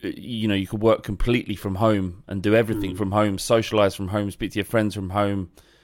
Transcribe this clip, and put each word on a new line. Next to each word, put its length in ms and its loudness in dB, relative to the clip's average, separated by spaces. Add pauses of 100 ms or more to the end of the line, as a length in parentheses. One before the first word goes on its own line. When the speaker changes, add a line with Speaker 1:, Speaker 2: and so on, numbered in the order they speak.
Speaker 1:
you 460 -6
know, 80 2
you 120 -2
could 140 -6
work 220 4
completely 520 0
from 200 -4
home 520 0
and 160 -6
do 120 4
everything 380 0
Speaker 2:
Mm. 40 -10
Speaker 1:
from 140 -2
home, 260 2
socialise 580 2
from 140 -6
home, 220 -2
speak 200 -8
to 80 -4
your 60 0
friends 300 0
from 160 -6
home, 380 -2 (340)